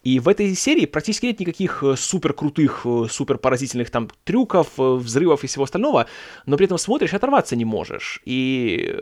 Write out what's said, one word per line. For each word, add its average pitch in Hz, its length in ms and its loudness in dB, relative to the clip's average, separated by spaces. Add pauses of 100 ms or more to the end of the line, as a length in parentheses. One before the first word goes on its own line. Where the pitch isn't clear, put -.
И 127 180 2
в 127 80 2
этой 196 260 2
серии 262 320 2
практически 214 400 -4
нет 233 140 -2
никаких, 175 420 -4
э, 139 140 4
суперкрутых, 151 880 0
э, 120 260 0
суперпоразительных 127 800 -2
там 117 180 -2 (140)
трюков, 196 460 2 (100)
э, 131 40 2 (120)
взрывов 127 480 2
и 131 60 -8
всего 139 160 -2
остального, 196 420 0 (400)
но 143 100 2
при 190 100 4
этом 180 120 0
смотришь, 226 340 0
оторваться 240 440 0
не 117 80 0
можешь. - 600 -6
И 127 760 0